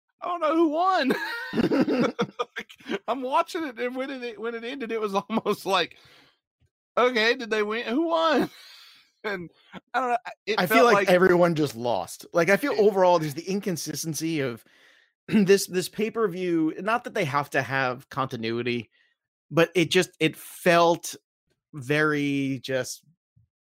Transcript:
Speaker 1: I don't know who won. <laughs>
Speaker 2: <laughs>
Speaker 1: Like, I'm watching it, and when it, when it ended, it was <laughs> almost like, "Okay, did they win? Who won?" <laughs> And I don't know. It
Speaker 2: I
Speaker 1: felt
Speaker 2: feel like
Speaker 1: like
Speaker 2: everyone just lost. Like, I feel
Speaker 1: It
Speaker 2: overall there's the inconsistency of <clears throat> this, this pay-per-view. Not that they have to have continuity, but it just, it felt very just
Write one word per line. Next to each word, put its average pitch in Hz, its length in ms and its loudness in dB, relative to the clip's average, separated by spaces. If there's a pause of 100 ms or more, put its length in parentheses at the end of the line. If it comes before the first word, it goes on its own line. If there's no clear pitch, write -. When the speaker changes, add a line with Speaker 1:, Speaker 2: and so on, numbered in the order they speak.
(220)
Speaker 1:
I - 80 -8
don't 349 120 -6
know 311 140 0
who 330 140 4
won. 330 440 0 (400)
<laughs> 262 640 0
Speaker 2:
<laughs> - 80 -4 (320)
Speaker 1:
Like, - 500 -10
I'm 254 140 -4
watching 320 440 -2
it, 233 140 -10
and 247 160 -4
when 269 140 -6
it, 240 300 -10
when 233 160 -8
it 226 80 -10
ended, 233 300 -8
it 220 80 -4
was 202 140 -2
<laughs> 196 140 -2
almost 208 360 -2
like, 185 320 0 (1000)
"Okay, 233 380 2
did 262 140 -8
they 214 140 0
win? 220 220 -4
Who 277 220 -2
won?" 320 480 0
<laughs> - 40 -20 (680)
And 185 240 -8 (440)
I 247 60 -2
don't 254 120 -2
know. 240 60 2 (280)
It 208 140 2
Speaker 2:
I 185 80 4
Speaker 1:
felt 220 100 4
Speaker 2:
feel 240 80 8
like 233 80 8
Speaker 1:
like 196 160 4
Speaker 2:
everyone 175 460 6
just 147 200 0
lost. 113 560 -4
Like, 170 180 2
I 196 80 6
feel 277 160 -2
Speaker 1:
It 220 60 0
Speaker 2:
overall 190 380 4
there's 156 160 -4
the 165 160 -10
inconsistency 165 920 -4
of 120 240 -6 (360)
<clears throat> - 280 -20
this, 196 380 4
this 180 240 -4
pay-per-view. 180 920 -2
Not 226 240 -2
that 214 100 -14
they 196 100 0
have 139 240 -2
to 139 140 0
have 131 480 -4
continuity, 120 800 -4 (580)
but 160 240 2
it 170 160 2
just, 180 300 2
it 160 180 2
felt 170 800 2 (580)
very 143 880 -2
just 131 380 -6 (600)